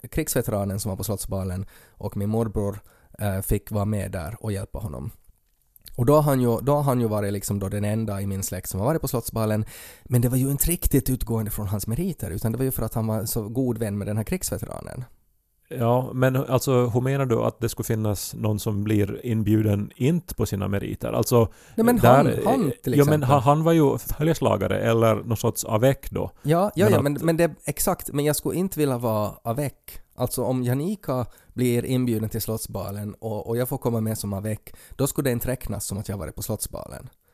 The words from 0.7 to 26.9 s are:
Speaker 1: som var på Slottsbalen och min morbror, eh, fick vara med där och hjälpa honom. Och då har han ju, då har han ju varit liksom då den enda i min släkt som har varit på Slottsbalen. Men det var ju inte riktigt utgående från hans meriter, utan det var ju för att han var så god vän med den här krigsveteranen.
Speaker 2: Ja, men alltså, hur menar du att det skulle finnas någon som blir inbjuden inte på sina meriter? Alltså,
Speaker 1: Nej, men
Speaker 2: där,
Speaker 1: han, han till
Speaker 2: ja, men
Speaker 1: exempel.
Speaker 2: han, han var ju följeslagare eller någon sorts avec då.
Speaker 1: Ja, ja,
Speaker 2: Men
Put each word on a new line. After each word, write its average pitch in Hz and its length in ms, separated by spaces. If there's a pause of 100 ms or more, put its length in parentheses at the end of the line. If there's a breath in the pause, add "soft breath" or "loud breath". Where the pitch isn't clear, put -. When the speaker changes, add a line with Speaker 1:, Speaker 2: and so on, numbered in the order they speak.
Speaker 1:
som 110 100
var 98 80
på - 60
Slottsbalen 95 640 (240 soft breath)
och - 280
min 101 120
morbror, 107 500 (400 soft breath)
eh, 98 220
fick - 300
vara 101 140
med 101 260
där 92 280
och 110 120
hjälpa 98 280
honom. 71 320 (840)
Och 123 80
då 143 100
har 151 60
han 139 200
ju, 117 200
då 139 120
har 147 80
han 127 200
ju 117 60
varit 104 260
liksom 101 260
då 95 100
den 104 160
enda 104 360
i 101 60
min 98 160
släkt - 260
som 92 100
har 104 80
varit 160 140
på 143 60
Slottsbalen. 110 580 (380 loud breath)
Men 120 180
det 123 80
var 131 80
ju 135 140
inte 143 140
riktigt 147 440
utgående 113 420
från 104 160
hans 101 200
meriter, 123 440
utan 110 200
det 117 60
var 131 80
ju 131 60
för - 120
att 113 100
han 110 140
var 110 180
så 110 240
god 123 280
vän 104 200
med 101 100
den 107 100
här 110 60
krigsveteranen. - 800 (680)
Speaker 2:
Ja, 123 440
men 127 220
alltså, 127 520
hur 120 140
menar 135 240
du 117 180
att 117 160
det 117 100
skulle - 160
finnas 107 480
någon 107 260
som 104 240
blir 107 420
inbjuden 107 680
inte 156 400
på 113 100
sina 98 220
meriter? 104 460
Alltså, 117 380 (240 soft breath)
Speaker 1:
Nej, 226 100
men - 120
Speaker 2:
där, 123 180
Speaker 1:
han, 156 120 (180)
han 214 260 (120)
till 131 140
Speaker 2:
ja, 143 80
men 151 80
Speaker 1:
exempel. 151 100
Speaker 2:
han, 135 180
han 147 220
var 165 100
ju 147 240
följeslagare 104 840
eller 113 360
någon 104 220
sorts - 280
avec 120 440
då. 98 220 (120)
Speaker 1:
Ja, 170 320
ja, 175 100
Speaker 2:
Men 208 80